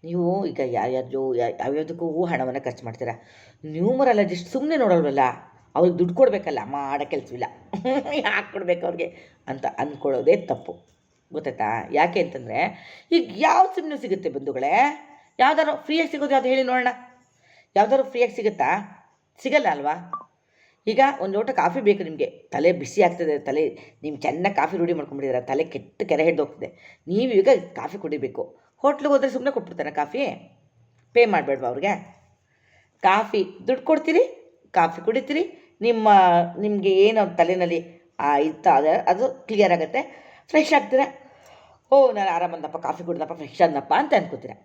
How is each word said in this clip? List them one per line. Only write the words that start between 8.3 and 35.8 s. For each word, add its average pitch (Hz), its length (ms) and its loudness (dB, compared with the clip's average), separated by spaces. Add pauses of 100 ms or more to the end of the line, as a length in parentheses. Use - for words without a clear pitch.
ಕೊಡ್ಬೇಕು 175 340 -4
ಅವ್ರಿಗೆ?" 170 500 -8 (120)
ಅಂತ 131 180 -8 (120)
ಅನ್ಕೊಳ್ಳೋದೇ 143 580 0
ತಪ್ಪು. - 420 -8 (560)
ಗೊತ್ತಾಯ್ತಾ? 113 580 -4
ಯಾಕೆ 170 300 2
ಅಂತಂದ್ರೆ, 127 680 -6 (240)
ಈಗ 339 240 0
ಯಾವ್ದು 311 400 2
ಸುಮ್ನೆ 302 220 -6
ಸಿಗುತ್ತೆ 190 320 -6
ಬಂಧುಗಳೇ? 139 760 -2 (320)
ಯಾವ್ದಾರು 302 460 2
ಫ್ರೀಯಾಗಿ 320 260 -2
ಸಿಗೋದು 285 200 -4
ಯಾವ್ದು 262 180 2
ಹೇಳಿ 262 140 2
ನೋಡೋಣ? 254 240 0 (880)
ಯಾವ್ದಾದ್ರು 262 340 4
ಫ್ರೀಯಾಗಿ 240 240 0
ಸಿಗುತ್ತಾ? 202 600 -2 (500)
ಸಿಗಲ್ಲ 269 260 2
ಅಲ್ವಾ? 156 540 -6 (640)
ಈಗ 220 120 0 (200)
ಒಂದ್ 196 140 -4
ಲೋಟ 220 160 -2
ಕಾಫಿ 180 320 0
ಬೇಕು 202 220 2
ನಿಮ್ಗೆ, 156 220 -4
ತಲೆ - 460 0
ಬಿಸಿ 143 300 -2
ಆಗ್ತದೆ, 170 380 2
ತಲೆ, 143 300 -2 (340)
ನೀವು 147 140 -8
ಚೆನ್ನಾಗಿ 170 380 -2
ಕಾಫಿ 160 220 0
ರೂಢಿ 170 160 0
ಮಾಡ್ಕೊಂಡ್ಬಿಟ್ಟಿದ್ದೀರ, 135 600 -4
ತಲೆ 151 100 0
ಕೆಟ್ಟ - 400 -10
ಕೆರೆ 156 200 0
ಹಿಡ್ದೋಗ್ತದೆ. - 840 -4
ನೀವು 226 240 0
ಈಗ 196 180 4 (260)
ಕಾಫಿ 113 220 -10
ಕುಡಿಬೇಕು, 147 600 -8 (200)
ಹೋಟ್ಲಿಗೆ 294 300 0
ಹೋದ್ರೆ 277 220 4
ಸುಮ್ನೆ 254 220 -4
ಕೊಟ್ಬಿಡ್ತಾರಾ 175 400 -8
ಕಾಫಿ? 254 340 -4 (880)
ಪೇ 240 120 6
ಮಾಡ್ಬೇಡ್ವಾ 139 420 -2
ಅವ್ರಿಗೆ? 143 540 -6 (800)
ಕಾಫಿ 196 640 0
ದುಡ್ಡು 254 180 -2
ಕೊಡ್ತೀರಿ, 320 680 0 (180)
ಕಾಫಿ 170 300 0
ಕುಡಿತೀರಿ, 262 800 -4